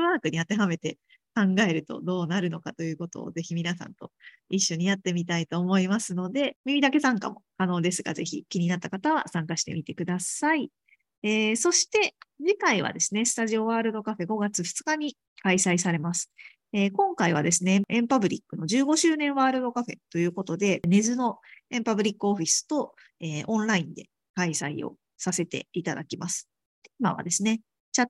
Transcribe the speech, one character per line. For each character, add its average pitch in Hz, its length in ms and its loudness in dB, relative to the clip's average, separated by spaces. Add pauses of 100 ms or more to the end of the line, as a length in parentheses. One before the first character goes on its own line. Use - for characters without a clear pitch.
ワ 359 80 2
ー 262 60 -2
ク 180 80 -2
に 156 80 -2
当 165 80 -2
て 220 100 -2
は 208 120 4
め 160 100 0
て - 220 -8 (360)
考 214 80 4 (180)
え 185 120 4
る 156 120 -2
と - 160 -10
ど 180 220 -2
う 160 40 -2
な 180 140 0
る 175 80 0
の 165 120 -6
か - 120 -10
と - 80 -12
い 165 100 -4
う 156 60 -8
こ 170 100 -8
と - 180 -12
を 170 60 -8
ぜ 170 120 -6
ひ 170 100 -8
皆 170 220 -2
さ - 100 -12
ん - 80 -16
と - 180 -18 (380)
一 190 100 0
緒 175 160 0
に 170 100 -2
や 196 100 2
っ - 20 -2
て 185 160 -2
み 175 120 0
た 170 120 -2
い 165 80 0
と 165 140 -2
思 185 200 2
い 185 80 2
ま 202 120 2
す 180 160 -6
の 185 160 -4
で、 277 340 -2
耳 277 160 2
だ 277 80 6
け 294 100 4
参 254 200 2
加 - 100 -4
も - 140 -12 (160)
可 185 80 2
能 175 140 0
で 175 100 2
す - 100 -4
が、 165 140 -6
ぜ 170 100 -4
ひ - 240 -8
気 - 80 -4
に 170 100 2
な 180 100 0
っ - 20 -6
た 180 100 -8
方 190 240 0
は - 140 0
参 165 180 -4
加 160 120 -4
し - 60 -4
て - 100 -8
み 160 100 -4
て - 100 -10
く 165 120 -6
だ 180 140 -2
さ 302 360 -2
い。 - 160 -4 (500)
え 214 300 2
ー、 226 40 2
そ 349 160 2
し - 160 2
て - 280 0 (240)
次 381 180 2
回 294 240 2
は - 120 -2
で 170 60 -10
す - 140 -2
ね、 220 120 0
ス - 100 0
タ 226 100 0
ジ 220 140 0
オ 220 80 0
ワ 226 100 0
ー 226 60 0
ル 226 80 0
ド 214 100 -6
カ 214 140 -6
フ 175 80 -6
ェ - 20 -2
五 214 140 -2
月 208 240 -2
二 - 200 -6
日 311 120 0
に 302 200 -4 (280)
開 185 140 4
催 180 200 2
さ 175 140 0
れ 165 80 0
ま 170 160 -2
す。 - 160 -8 (420)
え 202 140 2
ー、 196 40 -2
今 359 240 0
回 170 180 2
は 151 100 2
で 170 80 2
す 180 120 0
ね、 190 240 4
エ 226 120 0
ン 233 80 2
パ 262 120 4
ブ 196 100 4
リ - 80 0
ッ - 100 -12
ク 165 100 -10
の 156 80 -6
十 247 180 2
五 302 140 2
周 320 180 4
年 285 200 0
ワ 269 100 4
ー 262 60 4
ル 254 100 0
ド 247 100 -2
カ 240 120 -2
フ 139 80 -8
ェ - 60 -12 (140)
と 170 60 -2
い 170 80 4
う 175 60 2
こ 190 120 -6
と 165 140 -4
で、 196 300 2
根 196 140 8
津 233 140 0
の 247 240 -2 (300)
エ 247 100 -4
ン 226 40 -2
パ 220 120 2
ブ 208 80 2
リ 208 100 2
ッ - 40 -14
ク 202 100 -2
オ 202 80 2
フ 170 80 -2
ィ - 20 -2
ス - 220 0
と、 - 260 -2 (260)
え 151 240 -6
ー、 - 40 -12
オ 214 140 0
ン 214 60 -2
ラ 214 100 2
イ 160 60 0
ン 160 100 -10
で - 160 -18 (240)
開 180 160 0
催 147 360 -4
を - 120 -10 (200)
さ 185 160 -2
せ 170 120 -2
て - 260 -8
い 170 120 -4
た 165 100 -2
だ 160 100 -6
き - 140 -10
ま 175 120 -6
す。 - 200 -8 (340)
テ - 60 -20 (100)
ー 262 40 -2
マ 175 100 0
は - 100 -8
で 175 60 -8
す 196 140 -2
ね、 220 180 0 (300)
チ - 100 0
ャ 240 40 2
ッ - 40 -4